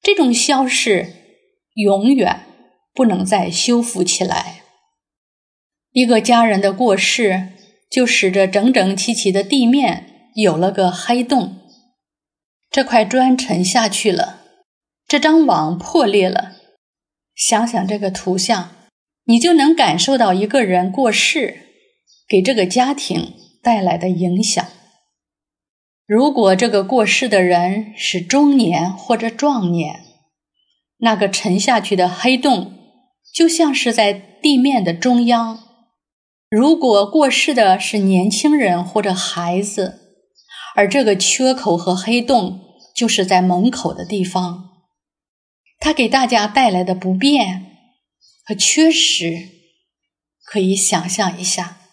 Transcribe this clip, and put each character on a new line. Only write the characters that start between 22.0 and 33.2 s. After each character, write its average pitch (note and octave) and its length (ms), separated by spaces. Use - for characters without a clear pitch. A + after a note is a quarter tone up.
给 F#3+ 140
这 B3 120
个 G3 120
家 B3 260
庭 - 400
带 A3+ 180
来 F3 160
的 F3+ 140
影 F3+ 320
响。 - 240
如 B3 260
果 G#3+ 240
这 A3+ 140
个 G3 160
过 A3 220
世 A#3+ 220
的 G#3 120
人 F3+ 560
是 - 240
中 C#4+ 340
年 F3+ 380
或 A3+ 240
者 A3+ 140
壮 A3+ 420
年， E3 320
那 A3+ 180
个 G3 140
沉 F#3+ 280
下 A3+ 220
去 G3 160
的 F3+ 100
黑 B3 300
洞 B3 380